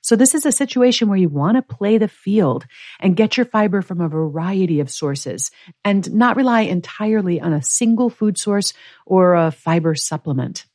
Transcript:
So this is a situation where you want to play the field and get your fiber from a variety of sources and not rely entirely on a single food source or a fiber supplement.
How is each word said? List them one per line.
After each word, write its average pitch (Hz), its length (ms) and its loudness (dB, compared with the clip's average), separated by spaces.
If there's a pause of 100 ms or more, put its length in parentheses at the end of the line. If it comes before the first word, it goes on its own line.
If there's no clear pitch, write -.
So - 140 4
this 254 180 4
is 302 120 -2
a 294 60 2
situation 247 580 0
where 196 80 2
you 185 120 2
want 147 280 0
to - 180 -4
play 208 240 0
the 208 80 2
field 190 580 -2 (340)
and 185 160 2
get 214 220 0
your 247 80 0
fiber 214 380 0
from 175 180 -6
a 170 60 -2
variety 165 720 -2
of 139 120 -4
sources 139 600 -6 (320)
and 196 300 0
not 226 240 2
rely 247 240 2
entirely 190 760 -2
on 170 140 -2
a 151 100 -2
single 233 460 0
food 214 280 -2
source 202 360 -2 (320)
or 180 300 4
a 165 160 2
fiber 165 440 -2
supplement. 139 800 -6